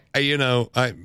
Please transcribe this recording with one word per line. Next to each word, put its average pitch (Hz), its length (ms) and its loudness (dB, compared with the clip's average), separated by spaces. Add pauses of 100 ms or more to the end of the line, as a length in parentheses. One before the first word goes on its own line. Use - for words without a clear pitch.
(140)
I, 143 40 2
you 143 180 2
know, 127 380 0
I, 127 180 0 (120)